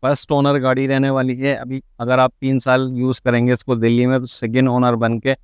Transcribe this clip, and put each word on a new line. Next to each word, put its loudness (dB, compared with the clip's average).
फर्स्ट -2
ओनर 2
गाड़ी 0
रहने 0
वाली -2
है। -2
अभी -10
अगर 0
आप 2
तीन 0
साल 0
यूज़ -2
करेंगे 2
इसको -2
दिल्ली 2
में, 2
तो -8
सेकंड -2
ओनर 2
बन -2
के -2